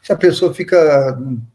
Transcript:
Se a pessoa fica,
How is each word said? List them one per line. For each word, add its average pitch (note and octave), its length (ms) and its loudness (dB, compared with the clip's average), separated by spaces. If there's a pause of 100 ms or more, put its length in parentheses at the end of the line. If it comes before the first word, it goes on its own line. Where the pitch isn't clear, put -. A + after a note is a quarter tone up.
Se - 120 -8
a - 20 2
pessoa F3+ 380 0
fica, C#3+ 640 2 (340)